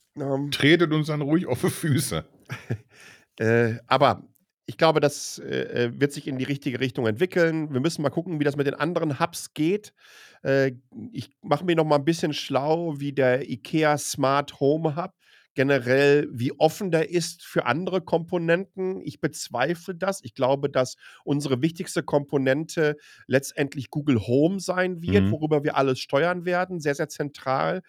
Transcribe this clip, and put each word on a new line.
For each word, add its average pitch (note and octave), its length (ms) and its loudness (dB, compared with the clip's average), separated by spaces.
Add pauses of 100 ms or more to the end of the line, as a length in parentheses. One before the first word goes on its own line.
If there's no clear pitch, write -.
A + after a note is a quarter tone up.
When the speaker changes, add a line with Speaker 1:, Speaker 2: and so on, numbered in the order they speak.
(160)
Speaker 1:
Ähm. C#3 360 -4
Speaker 2:
Tretet D#3+ 400 4
uns D#3 160 0
dann D3+ 140 -4
ruhig D#3 260 0
auf B2 140 -2
die C#3+ 80 2
Füße. A#2 540 -2 (240)
Speaker 1:
<laughs> - 160 -12 (760)
Äh, A#2 380 2 (100)
aber C3 360 4 (440)
ich - 100 -12
glaube, D#3 240 4
das, - 380 0
äh, C3 480 -2
äh, B2 140 -8
wird C#3+ 120 2
sich - 160 -10
in C3+ 100 -6
die C3 60 -4
richtige C3 340 -4
Richtung B2+ 280 -2
entwickeln. D#3+ 640 0
Wir B2+ 80 0
müssen D#3+ 220 -2
mal C#3 80 0
gucken, E3+ 280 -4
wie C#3+ 60 0
das C#3+ 120 0
mit C#3 100 0
den C#3 80 0
anderen D#3+ 440 -2
Hubs - 360 -4
geht. F3 380 -2 (520)
Äh, C3+ 280 2 (400)
ich - 180 -12 (120)
mache D#3 220 -2
mir F3 100 2
noch D#3+ 100 4
mal D3+ 120 4
ein C#3 80 0
bisschen E3 280 0
schlau, D3 680 -2
wie C#3+ 120 -6
der C3 380 2
ikea D3+ 480 0
Smart C#3 640 -2
Home D3+ 360 2
Hub F3+ 180 -8 (400)
generell, C#3 760 4
wie B2 220 -4
offen D#3 400 2
der D#3+ 180 0
ist E3+ 340 -4
für - 220 -2
andere F3 340 0
Komponenten. F#3 1000 -2
Ich - 200 -12
bezweifle E3 760 -4
das. F#3 260 -4
Ich - 120 -16
glaube, C#3 360 0
dass C3 240 0 (300)
unsere C#3 380 0
wichtigste E3 420 -4
Komponente D3 920 0 (300)
letztendlich C#3 640 -2
Google C#3+ 360 0
Home D3+ 340 2
sein F3+ 420 -2
wird, G2 220 4
Speaker 2:
Mhm. G2 80 2
Speaker 1:
worüber D3+ 320 0
wir D3+ 120 -2
alles C3+ 220 2
steuern E3+ 460 -2
werden, F3+ 340 -2
sehr, C#3+ 160 -2
sehr D3+ 140 -4
zentral. D#3 800 -2